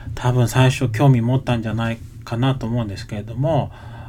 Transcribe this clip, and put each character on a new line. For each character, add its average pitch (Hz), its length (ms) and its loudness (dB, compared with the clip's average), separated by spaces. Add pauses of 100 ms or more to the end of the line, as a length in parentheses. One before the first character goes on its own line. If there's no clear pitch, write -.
(140)
多 123 180 0
分 123 160 4
最 127 220 4
初 127 200 0
興 139 200 4
味 123 120 6
持 123 160 2
っ 135 60 -4
た 123 120 0
ん 113 80 -2
じ 113 60 -4
ゃ 107 40 -2
な 113 180 -2
い 113 60 -6 (260)
か 113 140 -6
な 131 180 2
と 113 120 -6
思 120 160 -2
う - 20 -4
ん - 20 -4
で 98 80 -8
す - 120 -10
け 110 100 -8
れ 104 60 -6
ど 113 120 -12
も、 135 360 0 (380)